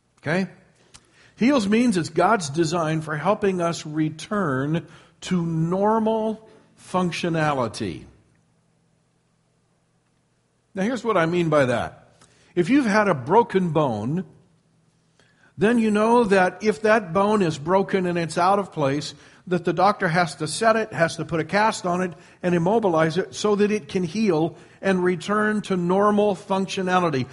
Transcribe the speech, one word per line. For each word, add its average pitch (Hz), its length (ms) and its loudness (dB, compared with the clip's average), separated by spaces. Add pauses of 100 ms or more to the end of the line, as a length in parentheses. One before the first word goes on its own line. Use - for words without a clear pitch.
(180)
Okay? 180 300 -2 (880)
Heals 240 320 2
means 220 300 2
it's 160 140 -2
God's 175 400 0
design 160 500 -2
for 156 160 -6
helping 190 440 -2
us 170 240 -4
return 156 1040 -4 (360)
to 175 220 -2
normal 214 1040 -2 (300)
functionality. 151 1300 -4 (2750)
Now, 190 100 -4
here's 226 200 -2
what 220 140 0
I 165 100 4
mean 170 220 0
by 147 160 4
that. 113 580 -6 (320)
If 175 140 0
you've 269 180 2
had 208 220 2
a 175 60 2
broken 170 560 2
bone, 143 540 -2 (1300)
then 220 200 2
you 220 120 2
know 226 340 4
that 185 380 2
if 214 200 0
that 214 300 2
bone 202 300 2
is 151 160 0
broken 185 480 0
and 175 120 -2
it's 165 200 -4
out 190 200 4
of 190 120 -4
place, 147 440 -2 (320)
that 175 180 -2
the 180 80 2
doctor 190 360 2
has 170 280 0
to 156 120 -6
set 220 260 2
it, 220 180 -2
has 165 240 0
to 156 80 -8
put 160 140 -4
a 156 60 -2
cast 196 420 -2
on 175 140 -2
it, 180 140 -4 (280)
and 180 120 0
immobilize 165 640 2
it - 160 -4
so 208 200 0
that 202 160 2
it 208 180 -4
can 190 140 -4
heal 165 540 -2 (240)
and 185 240 0
return 202 580 -2
to 190 140 -4
normal 202 580 2
functionality. 185 1000 -2